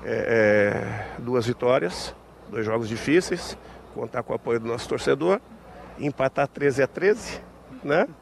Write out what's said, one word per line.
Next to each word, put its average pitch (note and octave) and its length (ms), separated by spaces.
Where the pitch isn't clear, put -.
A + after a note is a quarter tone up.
é, G#2+ 1080
é, - 80
duas A#2+ 240
vitórias, C3 680
dois A2 160
jogos A2 240
difíceis, D#3+ 680
contar A#2+ 300
com - 100
o - 20
apoio A#2 240
do A2 60
nosso A#2 240
torcedor, C#3+ 500
empatar C3+ 480
treze C#3 340
a B2+ 60
treze, - 520
né? E3 240